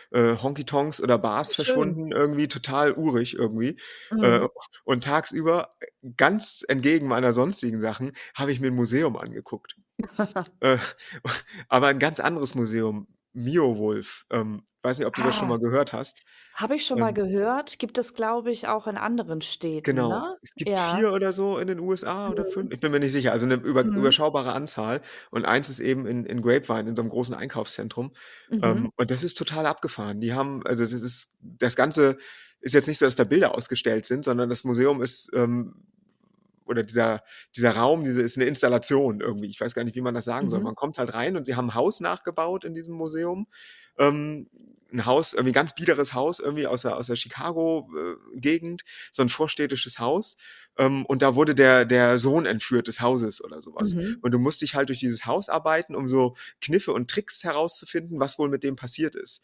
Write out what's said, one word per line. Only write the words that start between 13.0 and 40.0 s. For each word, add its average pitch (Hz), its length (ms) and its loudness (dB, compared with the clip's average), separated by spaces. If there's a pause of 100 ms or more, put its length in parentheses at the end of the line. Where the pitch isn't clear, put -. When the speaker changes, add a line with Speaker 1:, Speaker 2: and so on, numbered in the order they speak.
Speaker 1:
Mio 127 440 2
Wolf. 107 540 -4
Ähm, 110 320 -2 (200)
weiß 127 160 -2
nicht, 113 80 -2
ob - 80 -6
du - 80 -2
das 127 120 2
schon 107 120 -2
Speaker 2:
Ah. - 20 0
Speaker 1:
mal 117 100 0
gehört 120 340 0
hast. - 300 -8 (300)
Speaker 2:
Hab - 180 -4
ich 294 140 0
schon 247 140 0
mal 226 140 0
Speaker 1:
Ähm, - 0 -
Speaker 2:
gehört. 208 640 -2
Gibt - 180 -8
es, 240 180 -2
glaub 233 320 -4
ich, 233 200 -4
auch 214 200 -2
in 202 100 -6
anderen 202 440 -4
Städten, 156 500 -4
Speaker 1:
Genau. 127 160 2
Speaker 2:
ne? 294 340 -4
Speaker 1:
Es - 140 -14
gibt 196 200 -2
Speaker 2:
Ja. 190 40 2
Speaker 1:
vier 180 320 2
oder 190 200 0
so 196 280 -2
in 180 80 -4
den 185 120 -4
U 180 140 -2
S 185 100 -2
A 202 280 -6
oder 208 120 -2
Speaker 2:
Mhm. - 20 -6
Speaker 1:
fünf? 190 280 -6
Ich 131 60 -8
bin 151 120 -2
mir 143 80 2
nicht 139 120 0
sicher. 131 200 2
Also 113 140 2
eine 131 100 4
über-, 127 280 2
Speaker 2:
Mhm. 110 120 0
Speaker 1:
überschaubare 135 560 0
Anzahl. 131 500 -4 (280)
Und 113 160 -4
eins 131 240 2
ist 131 100 -4
eben 131 280 0
in, 120 180 -2
in 120 160 -4
Grapevine, 113 480 2
in 113 60 -4
so 113 80 0
einem 113 60 -4
großen 120 260 -4
Einkaufszentrum. 117 760 -6 (400)
Speaker 2:
Mhm. 220 120 -2
Speaker 1:
Ähm, 113 320 2
und 123 160 0
das 127 100 -2
ist 175 160 0
total 156 300 -2
abgefahren. 104 540 -4
Die 117 120 -2
haben, 139 320 -4
also 117 180 0
das 113 80 0
ist, 123 380 -6 (100)
das - 360 -2
Ganze 139 420 4 (440)
ist 123 120 0
jetzt 139 140 8
nicht 151 100 0
so, - 80 4
dass 131 100 4
da 123 100 4
Bilder 151 280 4
ausgestellt 117 520 -2
sind, 139 200 -2
sondern 120 240 0
das 120 140 -4
Museum 127 400 2
ist, - 320 -2
ähm, 120 400 0 (920)
oder 117 180 0
dieser, 110 400 0 (320)
dieser 120 160 4
Raum, 135 320 4
diese 127 180 0
ist 117 160 -2
eine 131 100 2
Installation 127 760 2
irgendwie. 104 260 -4
Ich 101 140 -12
weiß 117 120 -4
gar 120 100 -4
nicht, 117 120 -6
wie 123 60 -6